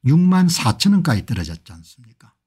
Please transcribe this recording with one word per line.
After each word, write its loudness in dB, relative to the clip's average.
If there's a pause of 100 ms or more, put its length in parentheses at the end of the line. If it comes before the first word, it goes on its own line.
육만 4
사천 -2
원까지 0
떨어졌지 -10
않습니까? -20 (120)